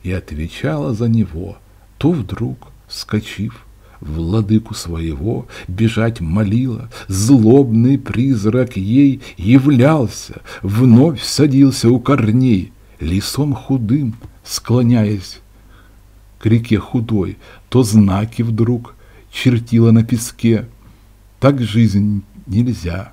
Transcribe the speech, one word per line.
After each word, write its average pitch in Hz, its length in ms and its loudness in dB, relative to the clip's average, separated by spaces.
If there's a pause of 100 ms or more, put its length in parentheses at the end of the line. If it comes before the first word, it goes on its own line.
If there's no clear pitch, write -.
И 92 80 -6
отвечала 117 800 -6
за 117 140 -2
него, 92 480 -2 (420)
то 160 140 0
вдруг, 120 560 -8 (180)
вскочив, - 800 -8 (340)
владыку 101 760 -2
своего 82 760 -8 (180)
бежать 113 540 -2
молила, 110 720 -2 (180)
злобный 117 920 4
призрак 117 800 -2
ей 127 460 2 (140)
являлся, 131 1040 2 (200)
вновь 120 640 4
садился 135 640 2
у 127 80 4
корней, 123 760 0 (280)
лесом 104 520 -4
худым, 120 600 -2 (300)
склоняясь 113 960 -2 (1000)
к - 80 -8
реке 113 320 2
худой, 107 600 -4 (300)
то 127 140 2
знаки 104 600 2
вдруг 117 520 -2 (400)
чертила 117 560 2
на 113 140 6
песке. 113 640 -4 (720)
Так 139 200 2
жизнь 101 640 0 (240)
нельзя 98 680 -4